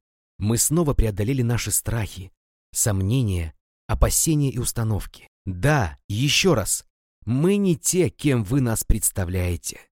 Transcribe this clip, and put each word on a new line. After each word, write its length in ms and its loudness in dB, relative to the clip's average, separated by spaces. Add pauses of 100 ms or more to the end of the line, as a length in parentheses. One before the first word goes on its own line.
(380)
Мы 200 0
снова 360 2
преодолели 480 2
наши 280 0
страхи, 640 -4 (400)
сомнения, 840 0 (320)
опасения 640 2
и 80 -6
установки. 680 -4 (160)
Да, 540 0 (100)
ещё 460 2
раз! 320 -2 (380)
Мы 320 2
не 200 2
те, 340 0
кем 320 0
вы 180 0
нас 220 0
представляете. 1000 -2 (120)